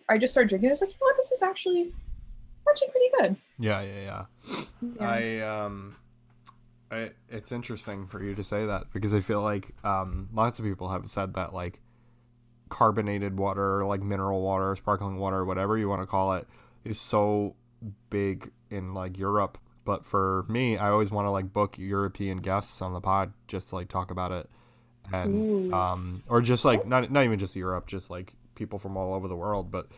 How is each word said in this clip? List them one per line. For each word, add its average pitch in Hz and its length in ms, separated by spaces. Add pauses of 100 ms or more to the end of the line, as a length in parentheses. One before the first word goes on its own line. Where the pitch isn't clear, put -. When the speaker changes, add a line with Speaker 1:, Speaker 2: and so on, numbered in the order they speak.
Speaker 1:
I 220 100
just 254 140
started 247 160
drinking. 202 220
I - 20
was 294 80
like, 392 100
"You - 100
know 539 60
what? 523 100
This 523 160
is 508 100
actually, 359 500 (760)
actually 571 220
pretty 508 280
good." 190 180 (220)
Speaker 2:
Yeah, 107 220
yeah, 98 200
yeah. 98 240 (760)
Speaker 1:
Yeah. 208 80
Speaker 2:
I, 117 320
um, 104 560 (920)
I, 113 200 (200)
it's 113 220
interesting 107 540
for 98 160
you 101 120
to 101 100
say 104 220
that 101 260
because 101 220
I 104 60
feel 104 220
like, 104 260 (160)
um, 95 500
lots 113 240
of 113 60
people 92 260
have 95 180
said 98 260
that, 92 200
like, 90 260 (880)
carbonated 101 720
water, 98 460
like, 98 180
mineral 98 400
water, 95 340
sparkling 98 420
water, 95 260
whatever 95 340
you 107 100
wanna 92 180
call 95 280
it, 87 120 (380)
is 110 160
so 104 540 (560)
big 98 400 (200)
in, 95 240
like, 92 240
Europe. 98 400 (260)
But 101 220
for 95 420
me, 117 300
I 101 120
always 104 200
wanna, 101 200
like, 98 220
book 104 260
European 98 600
guests 95 440
on 92 100
the 90 80
pod 95 320 (160)
just - 220
to, 95 60
like, 90 120
talk 92 220
about 92 220
it. 87 160 (640)
And, 196 220
Speaker 1:
Ooh. 202 400
Speaker 2:
um, 90 540
or 120 120
just, 120 240
like, 107 220
not, 127 240
not 139 140
even 110 140
just 98 180
Europe, 92 300
just, - 240
like, 90 240 (200)
people 104 240
from 98 180
all 95 180
over 95 140
the 90 80
world. 92 340
But 90 280